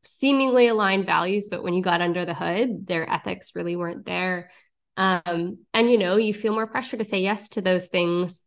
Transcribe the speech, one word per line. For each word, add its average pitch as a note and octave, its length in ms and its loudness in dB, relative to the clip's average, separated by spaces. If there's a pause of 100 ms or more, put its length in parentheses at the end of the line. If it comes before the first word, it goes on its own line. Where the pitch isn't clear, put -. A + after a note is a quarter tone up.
seemingly C4+ 640 4
aligned G3 380 2
values, F#3+ 420 0
but - 140 -8
when F3+ 140 -2
you F#3 80 2
got F3 180 2
under F3 240 0
the E3+ 80 -4
hood, F3 540 -2
their E3 200 -2
ethics - 480 -6
really F3 200 -4
weren't F3 280 -6
there. F3+ 460 -4 (480)
Um, F3+ 640 0 (120)
and, A#3 200 4
you A#3 80 6
know, F#3 180 2
you G#3+ 160 2
feel G#3+ 200 -2
more A3 120 -2
pressure A#3+ 320 -6
to A3 60 -4
say G3 180 -2
yes G3+ 280 -2
to G#3 120 -6
those F3+ 260 0
things, F3 600 0